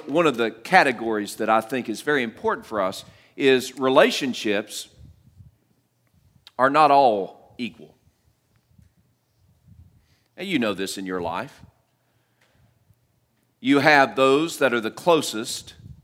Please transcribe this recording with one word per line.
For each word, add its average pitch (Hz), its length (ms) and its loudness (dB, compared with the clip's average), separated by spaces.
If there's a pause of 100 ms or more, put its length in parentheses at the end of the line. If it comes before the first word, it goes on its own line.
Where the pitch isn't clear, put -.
one 160 200 2
of 131 100 0
the 117 140 -2
categories 113 840 0
that 107 120 -4
I 110 120 4
think 120 280 -6
is 104 140 -8
very 147 220 -2
important 135 420 -6
for 110 140 -6
us 95 240 -4 (320)
is 131 420 2
relationships 131 1080 0 (1700)
are 131 120 4
not 147 200 4
all 117 680 0
equal. - 360 -14 (2500)
And 185 100 -12
you 175 120 -2
know 107 160 0
this 95 240 -8
in 95 80 -10
your 92 140 -6
life. 87 440 -10 (2000)
You 139 200 2
have 139 340 4
those 139 440 2
that 131 140 2
are 120 80 0
the 107 100 -6
closest - 840 -4 (300)